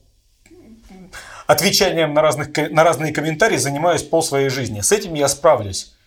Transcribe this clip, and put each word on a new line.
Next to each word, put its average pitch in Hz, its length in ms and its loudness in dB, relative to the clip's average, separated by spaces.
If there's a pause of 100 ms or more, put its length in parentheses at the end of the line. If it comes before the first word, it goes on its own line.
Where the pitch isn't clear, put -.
(1500)
отвечанием 165 680 2
на 151 80 4
разных 147 300 0
ко-, 151 160 -2
на 156 160 4
разные 156 300 0
комментарии 160 420 0
занимаюсь 143 460 -2
пол 165 200 0
своей 139 280 0
жизни. 113 320 -6
С - 100 0
этим 202 220 -2
я 143 140 0
справлюсь". 117 680 0 (120)